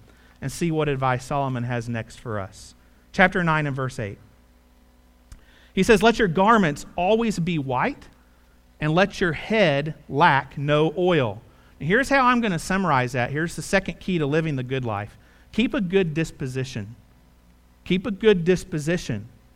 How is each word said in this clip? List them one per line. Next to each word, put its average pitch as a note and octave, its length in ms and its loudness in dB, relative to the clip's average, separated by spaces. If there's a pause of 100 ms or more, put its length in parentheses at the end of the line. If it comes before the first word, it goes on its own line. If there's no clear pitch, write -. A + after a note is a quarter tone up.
(400)
and C3+ 100 -6
see E3+ 200 -4
what D#3 180 0
advice C3 360 -2
Solomon C3+ 400 -4
has A#2+ 240 -6
next A#2 300 -8
for G#2+ 220 -8
us. - 340 -16 (380)
Chapter F#3 320 4
nine D#3 220 2
and C3+ 100 -4
verse C3 220 -6
eight. G#2+ 200 -8 (1600)
He F#3+ 80 2
says, G3 200 6
"Let A3+ 160 4
your A3 100 2
garments F#3+ 580 2 (100)
always G#3+ 420 0
be E3+ 200 -2
white, C3 500 -4 (720)
and D#3 140 0
let G3 260 0
your F3 120 0
head D3+ 640 0 (140)
lack C#3+ 480 2
no D3+ 400 0
oil." D3+ 460 0 (360)
And C#3+ 100 -6
here's B3 200 2
how C#4 180 4
I'm B3 140 4
gonna G3 180 -2
summarize D3 540 0
that. B2 200 -2
Here's E3 240 -4
the D#3 60 -10
second F#3+ 380 -2
key F3+ 180 -2
to D3+ 80 0
living D#3 300 0
the B2+ 60 -4
good B2+ 220 -4
life. G#2+ 340 -6 (340)
Keep B3+ 220 0
a C#4 60 -2
good F3+ 340 0
disposition. C3 800 -6 (920)
Keep F#3+ 220 -2
a B3+ 40 -4
good G3 340 4
disposition. D#3 840 -2 (280)